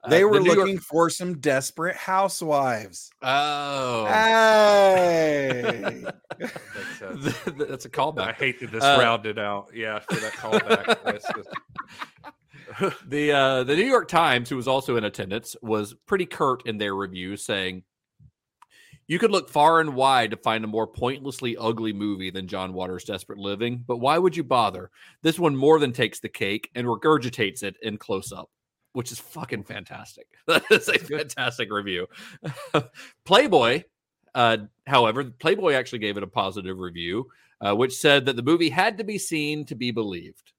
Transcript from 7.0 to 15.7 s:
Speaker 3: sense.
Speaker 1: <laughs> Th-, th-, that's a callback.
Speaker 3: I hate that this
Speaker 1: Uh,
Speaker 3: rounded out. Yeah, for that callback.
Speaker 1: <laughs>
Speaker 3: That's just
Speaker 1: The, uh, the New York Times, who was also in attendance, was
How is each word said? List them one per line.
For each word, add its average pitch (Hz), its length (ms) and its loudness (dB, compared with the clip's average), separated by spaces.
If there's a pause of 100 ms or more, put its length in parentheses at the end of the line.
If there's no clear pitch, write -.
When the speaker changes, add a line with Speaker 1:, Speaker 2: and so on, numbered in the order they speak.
Speaker 3:
sense. 110 240 -12
Speaker 1:
<laughs> - 0 -
Th-, 139 340 -6
th-, 143 120 -4
that's 135 160 -12
a 123 40 -16
callback. 131 380 -2
Speaker 3:
I 113 60 -4
hate 131 260 -4
that 120 120 -12
this 113 120 -4
Speaker 1:
Uh, 139 160 6
Speaker 3:
rounded 110 400 2
out. 101 340 -6
Yeah, 110 260 -8
for - 160 -10
that 110 180 -6
callback. 214 680 -2
Speaker 1:
<laughs> - 0 -
Speaker 3:
That's - 220 -6 (100)
just - 140 -14 (1600)
Speaker 1:
The, 147 220 0
uh, 135 320 2
the 135 120 0
New 190 100 2
York 247 220 2
Times, 139 420 2
who 143 60 -4
was 123 120 -4
also 131 300 0
in 110 60 0
attendance, 104 580 -6
was 107 320 -2 (120)